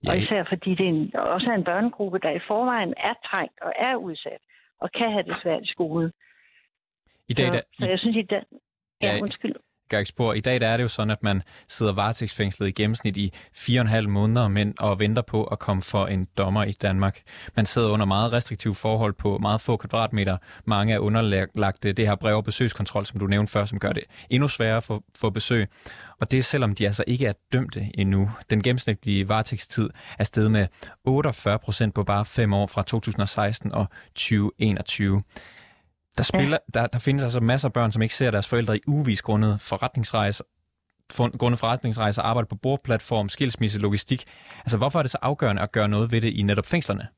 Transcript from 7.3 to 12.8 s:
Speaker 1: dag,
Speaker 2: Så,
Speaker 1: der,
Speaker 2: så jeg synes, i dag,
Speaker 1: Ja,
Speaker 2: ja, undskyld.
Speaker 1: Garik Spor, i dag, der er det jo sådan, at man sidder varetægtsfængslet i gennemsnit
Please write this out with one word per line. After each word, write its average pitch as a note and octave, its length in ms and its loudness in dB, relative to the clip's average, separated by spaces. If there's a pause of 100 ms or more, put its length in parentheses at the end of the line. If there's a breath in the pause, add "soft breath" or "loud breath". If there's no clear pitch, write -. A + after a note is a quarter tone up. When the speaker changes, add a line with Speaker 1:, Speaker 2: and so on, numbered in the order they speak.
Speaker 1:
dag, B2+ 140 2
Speaker 2:
Så, - 60 0
Speaker 1:
der, A#2 80 0 (180)
Speaker 2:
så F3+ 100 -2
jeg F#3 100 2
synes, A3+ 180 2
i A3+ 40 2
dag, G3+ 220 -4 (580)
Speaker 1:
Ja, G#2 140 0
Speaker 2:
ja, G#2 60 -2
undskyld. - 340 -6 (340)
Speaker 1:
Garik G#2 180 0
Spor, A#2 260 0
i A2 60 0
dag, B2+ 220 0
der A2+ 60 2
er A2+ 100 2
det B2 60 2
jo A#2 40 0
sådan, G#2+ 240 -2
at G#2+ 120 -4
man G2 180 2 (260 loud breath)
sidder G#2+ 260 0
varetægtsfængslet G#2 760 -2
i F#2+ 40 0
gennemsnit G#2 460 0